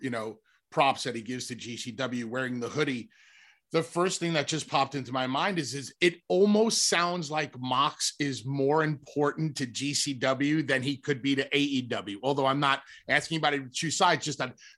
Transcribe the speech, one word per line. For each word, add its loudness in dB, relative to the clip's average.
you -4
know, -6
props 4
that -4
he -6
gives -8
to -8
G -10
C -8
W -4
wearing -4
the -4
hoodie, -2
the 2
first 0
thing 0
that 2
just -4
popped 2
into -6
my 0
mind -2
is, -4
is -10
it 4
almost 4
sounds 0
like -4
Mox 0
is -4
more 2
important -2
to -2
G -6
C -2
W 0
than 0
he -2
could -4
be 2
to 0
A 4
E 2
W. -6
Although 0
I'm 2
not 4
asking 0
anybody 2
to -10
choose -4
sides, 2
just -6
that -6